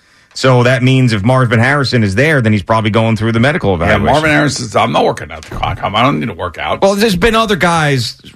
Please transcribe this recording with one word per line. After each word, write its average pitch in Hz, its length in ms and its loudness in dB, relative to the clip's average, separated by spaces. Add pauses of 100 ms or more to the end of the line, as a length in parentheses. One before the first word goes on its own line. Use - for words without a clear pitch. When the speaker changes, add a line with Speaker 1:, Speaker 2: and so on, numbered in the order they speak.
(340)
Speaker 1:
So 127 300 2
that 123 180 0
means 127 320 2
if 98 100 -2
Marvin 123 340 2
Harrison 123 460 0
is 95 100 -2
there, 139 280 2
then 107 100 2
he's 101 100 0
probably 110 280 0
going 113 260 2
through 110 160 -2
the 113 80 0
medical 135 300 0
Speaker 2:
Yeah, 90 60 0
Speaker 1:
evaluation. 101 280 0
Speaker 2:
Marvin 151 260 2
Harrison 147 360 0
says, 107 100 -8
"I'm 117 160 0
not - 100 0
working 117 300 -4
out - 140 -16
the - 100 -14
clock. - 260 -6
I 101 200 0
don't 147 180 0
need 139 60 -6
to 98 80 -8
work 90 240 -8
out." 80 240 -4
Speaker 1:
Well, 196 120 2
there's 202 220 2
been 220 180 2
other 220 220 0
guys, 151 640 -2 (160)